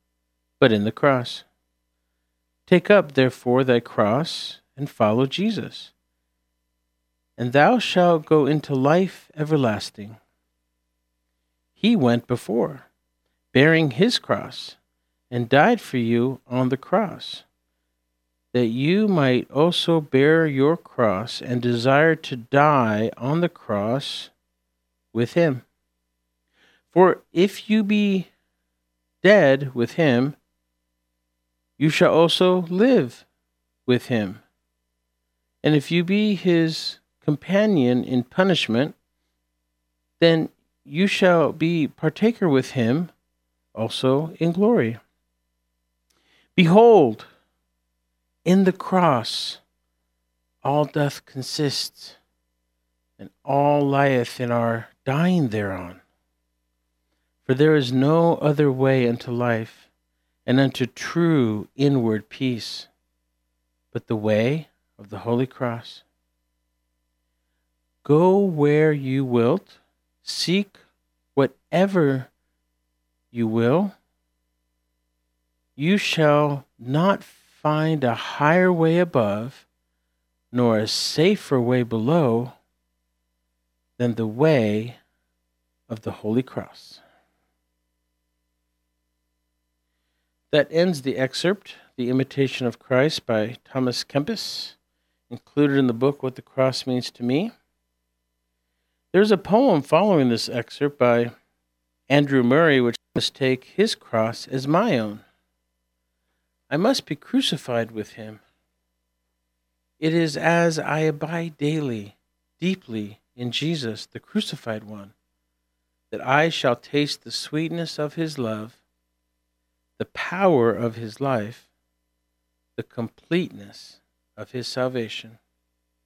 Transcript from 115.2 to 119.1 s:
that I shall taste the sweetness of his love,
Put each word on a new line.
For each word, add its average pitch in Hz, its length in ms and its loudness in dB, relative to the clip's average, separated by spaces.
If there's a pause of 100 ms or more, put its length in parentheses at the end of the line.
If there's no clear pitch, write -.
that - 140 -10
I 147 240 2
shall 131 260 -2
taste - 480 -6
the 117 80 -18
sweetness 165 640 -8
of 147 180 -8
his 156 220 -8
love, 110 380 -8 (1200)